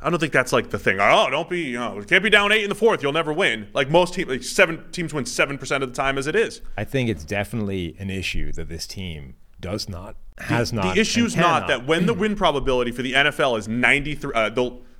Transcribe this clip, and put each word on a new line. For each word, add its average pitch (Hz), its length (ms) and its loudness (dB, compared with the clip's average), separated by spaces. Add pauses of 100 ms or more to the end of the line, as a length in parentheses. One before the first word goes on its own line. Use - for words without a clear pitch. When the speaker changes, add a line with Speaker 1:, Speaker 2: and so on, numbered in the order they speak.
Speaker 1:
I 147 80 -2
don't 170 80 0
think 156 140 -2
that's, 131 200 2
like, 120 180 2
the 104 80 -2
thing. 98 200 2
"Oh, 131 320 6
don't 151 180 -2
be, 175 120 -4
you 123 180 -6
know, 107 180 -6
you 104 80 -8
can't 180 200 4
be 214 60 0
down 202 200 6
eight 214 140 4
in 202 60 -4
the 190 40 -2
fourth. 214 280 4
You'll 139 100 2
never 156 200 0
win." 117 400 0
Like, 135 160 0
most 175 260 4
teams, 165 140 -4
like, 131 140 -4
seven - 480 0
teams 165 240 -6
win 151 120 -4
seven 143 320 -2
percent 139 260 -2
of 123 60 -6
the 113 40 -14
time 139 240 0
as 135 80 -4
it 151 80 -2
is. 214 260 -2 (160)
Speaker 2:
I 104 60 -4
think 123 260 -2
it's 78 160 -2
definitely 101 760 -4
an 95 100 -6
issue 85 420 0
that 80 160 -4
this 82 180 -8
team 78 500 -12 (240)
does 90 280 -6
not, 95 280 -12 (220)
Speaker 1:
The, - 60 -12
Speaker 2:
has 117 260 0
Speaker 1:
the 117 60 -4
Speaker 2:
not, 95 100 0
and 185 120 0
Speaker 1:
issue's 233 380 0
not 165 300 4
Speaker 2:
cannot. - 20 0
Speaker 1:
that 127 180 0
when 170 200 2
the 233 80 2
win 208 200 0
probability 135 560 2
for 123 120 -6
the 127 120 -2
N 143 140 4
F 139 100 -2
L 135 160 2
is 107 140 -4
ninety-three, 139 640 0
uh, 110 140 2
the, 123 280 -2 (240)